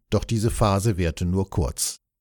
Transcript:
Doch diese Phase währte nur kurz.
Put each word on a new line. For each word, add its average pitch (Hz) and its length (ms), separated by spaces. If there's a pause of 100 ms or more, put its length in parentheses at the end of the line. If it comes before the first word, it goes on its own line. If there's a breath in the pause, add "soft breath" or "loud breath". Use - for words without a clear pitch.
Doch - 160
diese 113 260
Phase 101 460
währte 87 300
nur 92 240
kurz. - 480 (220)